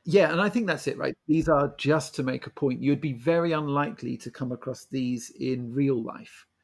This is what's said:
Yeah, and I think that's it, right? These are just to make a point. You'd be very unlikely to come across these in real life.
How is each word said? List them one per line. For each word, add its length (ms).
Yeah, 280
and 100
I 80
think 160
that's 220
it, 100
right? 160
These 200
are 300
just 380
to 80
make 240
a 20
point. 320
You'd 200
be 120
very 380
unlikely 640
to 140
come 200
across 340
these 440
in 320
real 300
life. 460